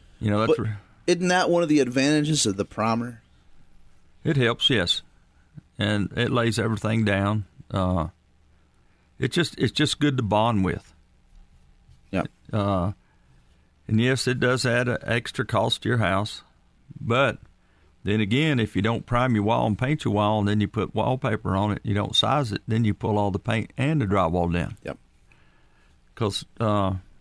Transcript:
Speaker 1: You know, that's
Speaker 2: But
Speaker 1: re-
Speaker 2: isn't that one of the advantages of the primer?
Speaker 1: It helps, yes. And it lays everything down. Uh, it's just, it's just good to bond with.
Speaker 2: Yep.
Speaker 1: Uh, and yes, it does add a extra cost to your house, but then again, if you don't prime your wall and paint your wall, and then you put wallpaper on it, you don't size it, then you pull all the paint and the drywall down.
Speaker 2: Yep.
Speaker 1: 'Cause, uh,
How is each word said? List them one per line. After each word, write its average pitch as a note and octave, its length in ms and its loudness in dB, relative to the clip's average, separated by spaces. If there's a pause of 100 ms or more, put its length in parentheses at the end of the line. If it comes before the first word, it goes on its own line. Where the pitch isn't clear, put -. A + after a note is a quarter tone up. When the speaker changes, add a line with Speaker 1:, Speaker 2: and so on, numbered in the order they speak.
(200)
Speaker 1:
You G#2+ 120 0
know, G#2 80 2
that's C3+ 180 4
Speaker 2:
But A2 80 -2
Speaker 1:
re- G#2+ 80 -2 (340)
Speaker 2:
isn't F3 200 2
that F3+ 220 2
one E3+ 140 4
of E3 40 0
the D3 140 4
advantages C#3+ 640 2
of G2+ 100 0
the G2+ 80 -2
primer? A2+ 580 -4 (1000)
Speaker 1:
It D#3 140 0
helps, A#2+ 320 2
yes. F#2+ 320 0 (760)
And G#2 380 0
it A#2 140 0
lays A#2 280 0
everything A2 460 0
down. G2+ 420 0 (240)
Uh, F#2 380 0 (1120)
it's C3 140 -2
just, - 220 -2
it's B2 140 0
just - 280 -2
good D3 180 2
to B2 60 0
bond G#2+ 420 2
with. - 280 -4 (1200)
Speaker 2:
Yep. F#2 160 -2 (240)
Speaker 1:
Uh, G2 400 0 (960)
and A2 140 2
yes, B2+ 260 0
it B2+ 120 0
does B2+ 260 0
add B2 240 0
a A#2+ 100 -2 (100)
extra A#2 360 -4
cost A2+ 380 -2
to - 60 -2
your A#2+ 100 2
house, G2 420 -2 (580)
but A#2+ 380 2 (680)
then G#2 160 0
again, B2+ 400 2
if G#2+ 160 -2
you F#2 60 0
don't A2 240 -2
prime B2 300 0
your G#2 80 2
wall A#2 240 2
and G#2 100 -2
paint C#3+ 260 -2
your A2 120 0
wall, G#2 240 2
and G2+ 80 0
then G#2 120 2
you G2+ 80 2
put G2 280 -4
wallpaper A2 600 -2
on G2+ 160 0
it, - 120 -4
you A2 100 -2
don't G#2 220 -2
size B2 360 0
it, - 160 -4
then A#2 160 0
you G#2 120 2
pull A2 240 -2
all G2+ 120 0
the F#2+ 80 -2
paint A2+ 380 -4
and C#3+ 240 0
the G#2+ 60 -2
drywall F2 440 2
down. E2+ 320 -2
Speaker 2:
Yep. - 140 -10 (1200)
Speaker 1:
'Cause, G2+ 280 -4 (160)
uh, G#2 360 0 (260)